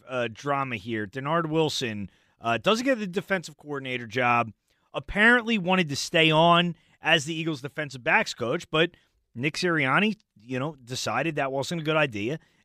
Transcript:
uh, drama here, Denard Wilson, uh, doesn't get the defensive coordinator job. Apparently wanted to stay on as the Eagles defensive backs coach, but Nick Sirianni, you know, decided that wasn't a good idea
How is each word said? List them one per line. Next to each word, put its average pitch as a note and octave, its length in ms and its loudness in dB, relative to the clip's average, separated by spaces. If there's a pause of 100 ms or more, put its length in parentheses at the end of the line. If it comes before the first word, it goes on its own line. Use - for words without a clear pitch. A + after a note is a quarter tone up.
uh, B2 240 -2
drama C3+ 440 -2
here, G#2+ 300 -4
Denard D3+ 420 -2
Wilson, A#2+ 640 -2 (300)
uh, A#2 180 0
doesn't A3 260 2
get C4 140 2
the G#3+ 80 -6
defensive F3 500 -4
coordinator C3+ 500 -8
job. A#2+ 460 2 (420)
Apparently A3 640 2
wanted F#3 300 2
to C#3 80 -4
stay D#3+ 340 4
on E3+ 440 6 (280)
as D#3 220 -2
the E3 100 -6
Eagles D#3+ 260 -4
defensive C3+ 440 -10
backs F#3+ 300 0
coach, B2+ 360 -4
but E3 200 2 (440)
Nick C3 200 -4
Sirianni, E3+ 600 0 (240)
you B2 180 -6
know, D3 260 -6
decided B2+ 520 -4
that C#3 140 -2
wasn't C#3 300 -4
a D3+ 40 -8
good D#3 120 0
idea B2+ 420 -2 (260)